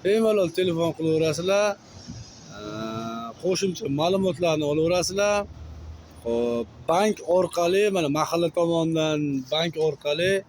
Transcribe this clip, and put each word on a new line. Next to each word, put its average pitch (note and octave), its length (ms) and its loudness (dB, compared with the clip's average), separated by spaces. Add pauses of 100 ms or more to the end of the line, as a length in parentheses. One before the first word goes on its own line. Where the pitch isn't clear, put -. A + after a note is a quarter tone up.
Bemalol G#3 560 4
telefon E3+ 400 0
qilaverasizlar, D#3+ 720 2 (880)
e, G#2 40 -14 (840)
qo'shimcha F3+ 440 -2 (140)
ma'lumotlarni E3+ 720 2
olaverasizlar. F3+ 640 2 (880)
Xo'p, A#2 420 0 (220)
bank G3 280 2 (200)
orqali, F3+ 560 2
mana, E3+ 160 0
mahalla D#3 420 0
tomonidan D#3+ 680 0 (340)
bank D#3+ 240 -2
orqali D#3 560 0 (160)